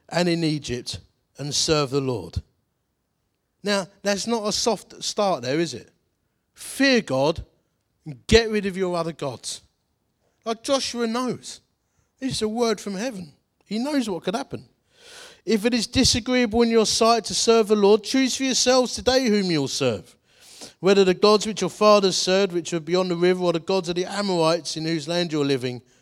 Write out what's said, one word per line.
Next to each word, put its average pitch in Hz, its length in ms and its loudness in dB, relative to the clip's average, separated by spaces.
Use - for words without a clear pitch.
and 175 200 0
in 165 140 0
Egypt, 127 560 -4
and 139 160 -8
serve 151 360 0
the 139 100 0
Lord." 117 420 -6
Now, 196 240 -2
that's 202 240 -2
not 220 200 -2
a 208 60 -2
soft - 500 -4
start 185 400 -2
there, 131 180 -2
is 156 140 -4
it? - 180 -18
Fear 269 480 0
God 139 420 -2
and 135 220 -16
get 220 240 4
rid 208 160 -2
of 185 100 -6
your 180 200 -2
other 165 160 -4
gods. - 500 -10
Like 226 180 -6
Joshua 240 440 -2
knows. 233 540 -6
This 262 140 -6
is - 100 -6
a 214 60 0
word 226 320 -2
from 202 140 -8
heaven. 185 400 -10
He 208 140 -6
knows 262 300 -2
what 170 140 -6
could 185 140 -4
happen. 147 320 -12
"If 202 200 0
it 240 100 2
is 226 120 -2
disagreeable 247 760 2
in 233 80 4
your 226 160 4
sight 226 400 2
to 185 80 -6
serve 226 340 4
the 214 80 4
Lord, 208 280 6
choose 269 320 0
for 269 80 -4
yourselves 254 500 2
today 254 340 0
whom 202 220 2
you'll 143 180 0
serve. 113 480 -4
Whether 196 260 4
the 185 100 4
gods 208 320 4
which 214 140 -6
your 175 100 -2
fathers 208 460 4
served, 185 360 2
which 170 200 -6
are 170 80 -4
beyond 180 300 -2
the 175 60 -2
river, 180 260 2
or 175 100 2
the 165 80 -4
gods 185 280 -2
of 175 80 -6
the 180 80 -2
Amorites 180 720 0
in 156 80 -6
whose 160 240 -4
land 175 240 -2
you're 151 120 0
living. 123 380 -2